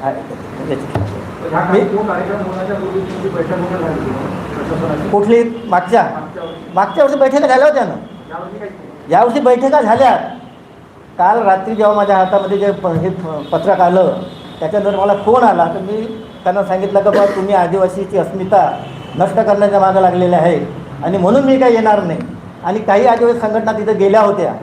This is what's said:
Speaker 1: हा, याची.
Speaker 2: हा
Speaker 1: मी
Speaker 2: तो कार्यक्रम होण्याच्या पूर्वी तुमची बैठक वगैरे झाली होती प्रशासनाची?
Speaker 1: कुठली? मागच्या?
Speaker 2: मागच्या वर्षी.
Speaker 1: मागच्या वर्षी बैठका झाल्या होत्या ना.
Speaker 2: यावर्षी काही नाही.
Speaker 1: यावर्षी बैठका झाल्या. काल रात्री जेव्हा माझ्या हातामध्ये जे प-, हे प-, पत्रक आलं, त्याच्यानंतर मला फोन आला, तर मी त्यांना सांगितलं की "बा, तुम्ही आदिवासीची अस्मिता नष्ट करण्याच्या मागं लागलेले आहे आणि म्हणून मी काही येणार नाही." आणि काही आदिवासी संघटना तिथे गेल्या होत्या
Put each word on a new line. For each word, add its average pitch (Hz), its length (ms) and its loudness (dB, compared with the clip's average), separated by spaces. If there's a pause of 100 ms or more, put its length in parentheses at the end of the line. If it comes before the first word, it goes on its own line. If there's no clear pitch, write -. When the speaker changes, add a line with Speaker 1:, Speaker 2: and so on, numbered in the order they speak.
Speaker 1:
हा, 135 60 -2
याची. - 760 -8 (680)
Speaker 2:
हा 180 180 0
Speaker 1:
मी 202 60 4
Speaker 2:
तो - 180 0
कार्यक्रम 202 400 -4
होण्याच्या 185 380 -6
पूर्वी 190 240 -6
तुमची - 300 -6
बैठक 165 240 -4
वगैरे 175 300 -4
झाली 156 160 -4
होती 135 120 -4 (440)
प्रशासनाची? - 540 -4
Speaker 1:
कुठली? 214 340 2 (260)
मागच्या? 180 340 2
Speaker 2:
मागच्या - 400 -8
वर्षी. - 320 -14
Speaker 1:
मागच्या 202 280 0
वर्षी 269 160 2
बैठका 269 280 2
झाल्या 262 200 4
होत्या 277 160 2
ना. 170 100 -6
Speaker 2:
यावर्षी 190 640 -14
काही 208 120 -12
नाही. - 400 -12
Speaker 1:
यावर्षी 226 280 4
बैठका 262 420 4
झाल्या. 233 360 4 (1000)
काल 202 240 4
रात्री 196 340 0
जेव्हा 208 200 4
माझ्या 202 220 2
हातामध्ये 196 400 2
जे 202 140 0
प-, - 160 -4
हे 165 220 0
प-, 156 420 -8
पत्रक 180 300 2
आलं, 180 320 4 (460)
त्याच्यानंतर 196 400 -2
मला 202 140 0
फोन 220 300 2
आला, 190 220 4
तर 175 140 -4
मी 208 460 -8 (180)
त्यांना 190 200 0
सांगितलं 190 360 0
की 196 200 2
"बा, 202 60 4
तुम्ही 196 280 0
आदिवासीची 185 640 0
अस्मिता 185 680 0 (320)
नष्ट 175 200 0
करण्याच्या 202 440 2
मागं 190 220 4
लागलेले 180 340 2
आहे 165 240 2 (440)
आणि 180 140 -2
म्हणून 202 240 4
मी 269 160 4
काही 254 160 4
येणार 214 300 2
नाही." 165 160 -4 (440)
आणि 190 160 -2
काही 208 260 2
आदिवासी 233 340 2
संघटना 220 320 -2
तिथे 214 220 -2
गेल्या 196 280 4
होत्या 175 420 0